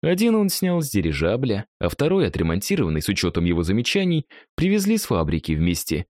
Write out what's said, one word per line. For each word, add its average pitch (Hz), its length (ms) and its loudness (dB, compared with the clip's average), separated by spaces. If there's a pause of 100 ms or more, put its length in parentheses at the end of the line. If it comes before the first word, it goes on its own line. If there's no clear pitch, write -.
Один 196 320 2
он 208 140 2
снял 180 320 0
с 143 100 -4
дирижабля, 98 760 0 (120)
а 87 120 -2
второй, 165 360 0
отремонтированный 82 760 0
с - 60 -4
учетом 87 360 0
его 85 180 2
замечаний, 147 600 0 (320)
привезли 196 400 2
с 214 80 -4
фабрики 80 480 0
вместе 82 580 -2